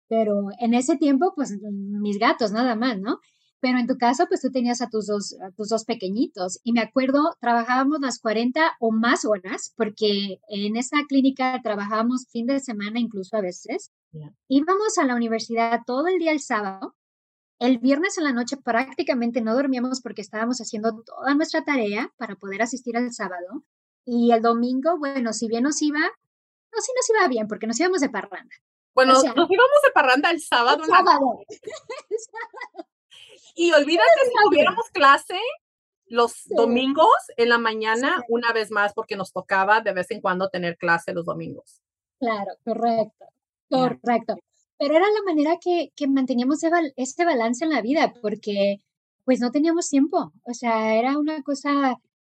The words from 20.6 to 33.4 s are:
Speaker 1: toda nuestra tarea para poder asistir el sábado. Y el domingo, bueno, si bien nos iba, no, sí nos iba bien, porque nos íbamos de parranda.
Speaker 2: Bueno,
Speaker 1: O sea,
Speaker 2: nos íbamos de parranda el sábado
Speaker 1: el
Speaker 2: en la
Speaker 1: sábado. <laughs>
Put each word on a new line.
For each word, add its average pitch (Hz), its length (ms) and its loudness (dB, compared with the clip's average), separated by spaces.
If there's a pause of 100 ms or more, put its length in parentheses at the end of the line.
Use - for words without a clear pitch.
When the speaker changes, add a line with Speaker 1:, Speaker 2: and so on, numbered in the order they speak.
Speaker 1:
toda - 320 -4
nuestra 320 320 0
tarea 240 520 -2
para 202 180 -10
poder 196 260 -6
asistir 240 340 -6
el 240 160 -2
sábado. 185 520 -10 (420)
Y 233 280 2
el 226 100 4
domingo, 254 560 2
bueno, 269 340 -4
si 226 140 -6
bien 233 160 -2
nos 294 180 -2
iba, 294 180 0
no, - 800 -8
sí 508 140 -6
nos 494 140 -2
iba 427 180 4
bien, 220 200 -2
porque 214 180 -8
nos 233 140 -4
íbamos 359 220 0
de 285 80 0
parranda. - 460 -12 (380)
Speaker 2:
Bueno, 262 200 6
Speaker 1:
O 262 80 8
sea, 262 120 2
Speaker 2:
nos 330 160 2
íbamos 523 340 6
de 523 100 6
parranda 285 360 4
el 330 120 0
sábado 262 360 2
Speaker 1:
el 320 60 -6
Speaker 2:
en 320 60 -4
la 349 80 6
Speaker 1:
sábado. 285 420 4 (100)
<laughs> 453 1400 -12 (680)